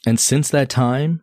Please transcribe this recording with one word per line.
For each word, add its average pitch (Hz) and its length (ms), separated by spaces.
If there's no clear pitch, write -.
And 117 120
since 147 320
that 139 200
time, 139 520